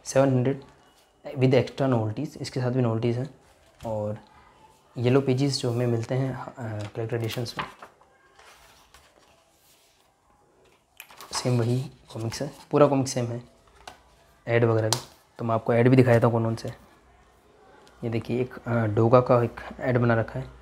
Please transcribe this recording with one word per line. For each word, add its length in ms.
seven 240
hundred 340
with 140
extra 420
novelties, 420
इसके 240
साथ 100
भी 120
novelties 360
हैं। 160
और 320
yellow 220
pages 380
जो 120
हमें 160
मिलते 280
हैं, 200
अ, 180
character 200
editions 420
में, 80
Same 260
वही 240
कॉमिक्स 600
है, 80
पूरा 160
comics 240
सेम 160
है, 160
ऐड 160
वगैरह 240
भी। 100
तो 60
मैं 100
आपको 200
ऐड 140
भी 80
दिखाया 240
था 80
कौन 160
कौन 120
से। 120
ये 60
देखिए, 300
एक, 140
अ, 180
डोगा 340
का 220
एक 180
ऐड 180
बना 160
रखा 260
है 60